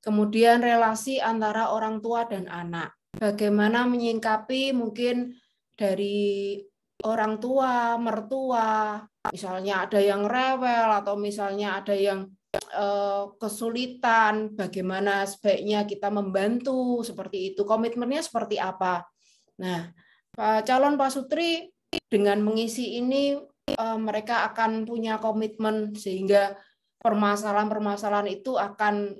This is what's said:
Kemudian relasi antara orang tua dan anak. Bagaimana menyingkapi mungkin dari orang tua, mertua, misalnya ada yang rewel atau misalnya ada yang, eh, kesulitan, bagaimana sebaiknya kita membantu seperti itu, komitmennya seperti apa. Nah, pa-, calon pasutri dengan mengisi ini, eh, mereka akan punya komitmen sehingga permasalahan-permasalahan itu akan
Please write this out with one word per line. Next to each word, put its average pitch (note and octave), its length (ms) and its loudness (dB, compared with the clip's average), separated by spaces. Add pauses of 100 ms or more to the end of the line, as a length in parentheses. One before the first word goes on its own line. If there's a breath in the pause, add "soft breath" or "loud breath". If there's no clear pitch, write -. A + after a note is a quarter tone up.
Kemudian A3 560 6
relasi A#3 640 2
antara A3 480 0
orang A3 320 -2
tua A#3 240 -2
dan F#3+ 240 -8
anak. E3+ 480 -8 (160)
Bagaimana G#3 720 2
menyingkapi A#3 880 0
mungkin A#3+ 640 -2 (400 soft breath)
dari G3+ 800 0 (480)
orang A3 320 0
tua, B3 640 2
mertua, A3 960 0 (320)
misalnya F#3 560 -2
ada G3+ 160 4
yang G3+ 240 4
rewel A#3+ 720 2
atau G#3 160 -2
misalnya G3+ 640 -4
ada G3+ 160 -2
yang, G3 320 0 (240)
eh, G3+ 720 -2 (160)
kesulitan, A3+ 1200 0
bagaimana G3 640 -2
sebaiknya G#3 640 0
kita G3+ 240 -4
membantu A#3 960 0
seperti F#3+ 480 -6
itu, G3+ 80 -2
komitmennya A#3 640 0
seperti G#3+ 320 -4
apa. F#3 480 -2 (560 soft breath)
Nah, F3 240 -4 (480 soft breath)
pa-, G#3+ 320 2
calon C4+ 320 4
pasutri D4+ 720 0 (400)
dengan G3+ 320 4
mengisi A3 560 -2
ini, C#4 400 0 (320)
eh, A3+ 280 -2
mereka G#3+ 520 -2
akan A3 320 0
punya A3 400 -4
komitmen G#3+ 720 -2
sehingga G3 640 2 (400 loud breath)
permasalahan-permasalahan G#3 1300 0
itu A#3+ 280 -4
akan G3+ 600 0